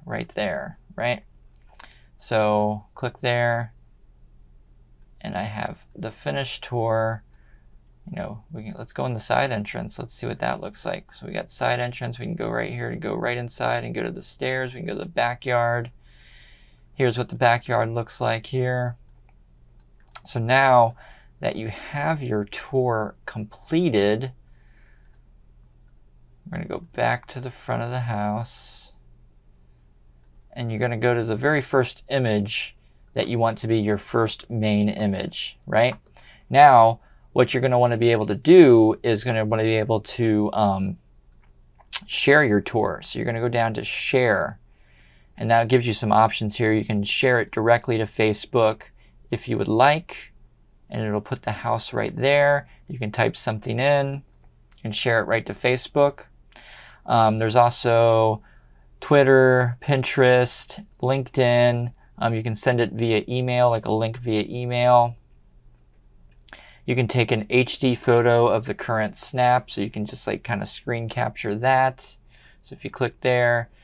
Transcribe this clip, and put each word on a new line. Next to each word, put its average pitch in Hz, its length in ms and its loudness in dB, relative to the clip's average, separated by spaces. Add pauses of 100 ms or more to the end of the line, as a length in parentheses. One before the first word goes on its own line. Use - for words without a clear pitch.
right 113 300 -10
there, - 440 -6 (180)
right? 120 260 -6 (960)
So 107 680 0 (100)
click - 260 -10
there, 120 540 -2 (1500)
and 104 160 -10
I 95 80 -6
have 107 340 -10 (180)
the 117 140 -10
finished 139 540 -8
tour. 113 580 -2 (880)
You - 60 -12
know, 107 340 -10
we 110 140 -14
can, 110 120 -14
let's 120 160 -16
go 131 140 -6
in 127 80 -4
the 110 60 -8
side 123 320 -2
entrance. 113 460 -8
Let's 123 160 -12
see - 120 -10
what 113 140 -8
that - 200 -4
looks - 240 -14
like. - 300 -10
So - 120 -18
we - 60 -12
got - 200 -10
side 123 260 -2
entrance. 123 400 -8
We 117 80 -12
can 113 80 -8
go 113 160 -6
right 117 220 -6
here 120 180 -8
to 120 60 -8
go 110 180 -8
right 117 240 -6
inside 120 460 -4
and 117 100 -10
go 117 80 -6
to 117 80 -6
the 120 100 -12
stairs. 131 540 -8
We 120 60 -14
can - 80 -10
go 107 60 -6
to - 100 -10
the - 20 -14
backyard. 120 840 -4 (1000)
Here's 123 240 0
what - 140 -6
the - 40 -14
backyard 120 560 0
looks 117 300 -8
like 113 240 -2
here. 127 520 -4 (1300)
So - 120 -8
now 123 580 4 (440)
that - 160 -4
you 110 120 -8
have 147 540 -6
your 110 220 -4
tour 117 720 -2 (100)
completed, 117 1080 0 (2000)
we're - 140 -10
gonna 170 100 -10
go - 120 -8 (120)
back 120 360 -4
to 131 120 -14
the 127 100 -10
front 117 320 -6
of 120 80 -6
the 127 100 -6
house, 110 920 -8 (1600)
and 120 180 -8
you're 110 100 -4
gonna 120 180 -2
go 120 160 2
to 117 100 -2
the 110 120 -2
very 143 260 0
first 127 480 0
image 110 640 -2 (380)
that - 140 -4
you 120 100 -2
want 113 200 0
to 113 100 -8
be 113 100 2
your 104 180 0
first - 540 -2
main 107 400 0
image, - 680 -4 (100)
right? 117 280 2 (560)
Now, 127 500 8 (320)
what 127 220 2
you're 127 80 0
gonna 127 160 2
wanna 120 180 4
be 117 140 4
able 107 160 2
to 107 80 -2
do 127 680 8
is 113 220 0
gonna 113 220 0
wanna 110 160 0
be 110 140 2
able 110 240 0
to, 107 520 0
um, 95 460 0 (1080)
share 147 380 4
your 104 160 2
tour. 107 420 -4
So - 160 -12
you're - 80 -4
gonna 113 140 -4
go 120 80 -2
down 117 260 -2
to 113 100 -8
share, 110 720 0 (800)
and 113 120 -2
that 117 180 4
gives 120 180 2
you 110 80 0
some 107 180 0
options 107 440 2
here. 110 160 2
You 107 120 0
can 104 200 -2
share 123 360 0
it 104 120 -6
directly 117 440 2
to 110 100 -2
Facebook 110 760 0 (480)
if - 180 -6
you 113 80 -2
would 113 120 -2
like, 139 640 0 (580)
and 113 160 -6
it'll 104 140 -2
put - 240 -10
the - 80 -4
house 113 400 -6
right 113 240 -4
there. 143 520 2 (200)
You 139 100 -10
can 107 140 -8
type 113 240 0
something 113 420 -6
in 139 460 0 (580)
and 110 120 -8
share 113 260 0
it - 80 -2
right 110 180 -2
to 107 80 -8
Facebook. 139 720 0 (800)
Um, 113 320 2
there's 113 180 0
also 117 840 4 (580)
Twitter, 131 800 6
Pinterest, 127 1040 2 (160)
LinkedIn. 123 920 2 (260)
Um, 117 160 -2
you 110 80 -4
can 110 120 -4
send 123 260 0
it 117 120 0
via 113 360 0
email, 123 420 0
like 113 160 -4
a 110 60 -2
link 113 260 -4
via 107 280 -2
email. 123 720 2 (1700)
You 127 100 -2
can 120 140 0
take 120 220 0
an 110 180 -2
H 123 300 0
D 127 160 2
photo 120 540 4
of 110 180 0
the 104 80 -6
current 107 420 -4
snap, 123 540 0
so - 100 -6
you 101 100 -4
can 107 160 -6
just, - 200 -12
like, 101 160 -6
kinda 117 240 -6
screen 117 420 -8
capture 110 460 -6
that. 131 640 0 (460)
So - 120 -20
if - 100 -18
you 131 60 -8
click - 320 -4
there, 120 480 2 (140)